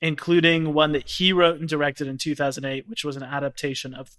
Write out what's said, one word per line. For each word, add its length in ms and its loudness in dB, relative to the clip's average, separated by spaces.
including 720 2
one 160 6
that 180 -2
he 240 2
wrote 280 4
and 80 -6
directed 400 -2
in 100 -8
two 160 -4
thousand 300 -2
eight, 240 -8
which 160 -10
was 120 -6
an 60 -10
adaptation 720 -6
of 240 -16